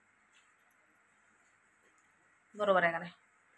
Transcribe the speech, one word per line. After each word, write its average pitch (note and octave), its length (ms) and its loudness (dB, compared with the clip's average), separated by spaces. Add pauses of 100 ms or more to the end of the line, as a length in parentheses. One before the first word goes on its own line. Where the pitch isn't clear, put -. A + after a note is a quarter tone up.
(2500)
बरोबर G3+ 280 2
आहे E3+ 100 0
का E3 60 -6
नाही? F3 120 -12 (480)